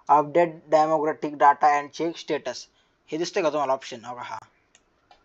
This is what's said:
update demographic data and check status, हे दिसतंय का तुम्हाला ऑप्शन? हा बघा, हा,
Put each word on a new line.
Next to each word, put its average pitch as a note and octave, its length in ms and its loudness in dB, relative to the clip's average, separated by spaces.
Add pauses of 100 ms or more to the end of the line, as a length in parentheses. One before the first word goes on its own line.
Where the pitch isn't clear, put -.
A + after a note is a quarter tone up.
update D3+ 640 2
demographic D#3 580 2
data C#3+ 360 4
and C#3+ 340 0
check E3 120 -4
status, C3+ 440 -6 (500)
हे - 100 -8
दिसतंय F3 260 -4
का D3+ 80 0
तुम्हाला C#3 220 -2
ऑप्शन? A#2 320 -8
हा B2 80 -12
बघा, A#2+ 100 -14
हा, A2 160 -12 (880)